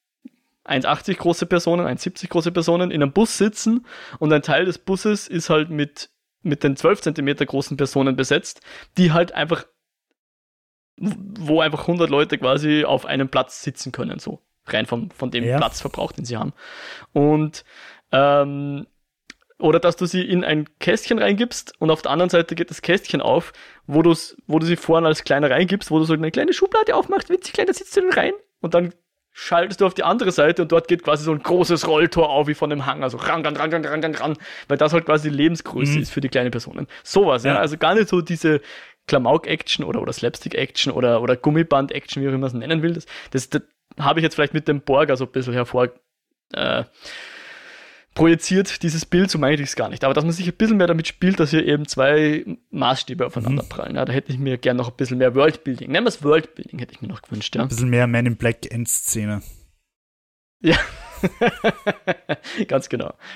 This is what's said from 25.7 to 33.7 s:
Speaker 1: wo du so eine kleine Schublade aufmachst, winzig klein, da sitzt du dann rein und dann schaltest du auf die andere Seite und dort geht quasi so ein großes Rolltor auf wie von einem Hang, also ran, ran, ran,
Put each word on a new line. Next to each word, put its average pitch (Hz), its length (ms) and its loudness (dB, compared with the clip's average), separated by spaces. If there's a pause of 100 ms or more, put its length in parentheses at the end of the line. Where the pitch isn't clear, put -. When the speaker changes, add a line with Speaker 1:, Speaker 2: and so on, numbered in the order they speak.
Speaker 1:
wo 156 100 2
du 160 60 2
so 160 80 2
eine 160 180 0
kleine 302 220 0
Schublade 427 420 2
aufmachst, - 340 -2
winzig - 240 -4
klein, - 140 0
da 381 60 2
sitzt - 240 -14
du 381 40 6
dann 359 120 2
rein - 200 2 (280)
und 170 120 -2
dann 175 200 2 (380)
schaltest 180 480 -2
du 196 60 4
auf 180 80 0
die - 100 -4
andere 190 280 2
Seite 170 320 4
und 156 80 -4
dort 165 180 4
geht 170 140 2
quasi 151 200 0
so 160 80 0
ein 151 100 -2
großes 175 460 2
Rolltor 160 420 4
auf 143 180 2
wie 151 80 0
von 147 160 2
einem 135 140 -2
Hang, 139 180 -2
also 113 140 -4
ran, 147 280 -2
ran, 147 100 -2
ran, 151 160 -2